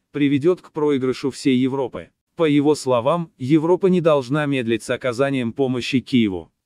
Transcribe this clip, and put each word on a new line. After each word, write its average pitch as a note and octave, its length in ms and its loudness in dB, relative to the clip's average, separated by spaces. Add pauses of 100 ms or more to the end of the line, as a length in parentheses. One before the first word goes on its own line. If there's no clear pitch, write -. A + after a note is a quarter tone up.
(120)
приведет D3 500 0
к - 100 -20
проигрышу C3+ 600 -2
всей C3 260 0
Европы. B2+ 540 -4 (260)
По E3+ 80 0
его D3 280 2
словам, C#3+ 640 -2
Европа D#3+ 500 2
не F3+ 120 4
должна D3 460 0
медлить A#2 380 -2
с - 60 -14
оказанием B2+ 600 -2
помощи B2+ 480 -2
Киеву. G2+ 500 0 (160)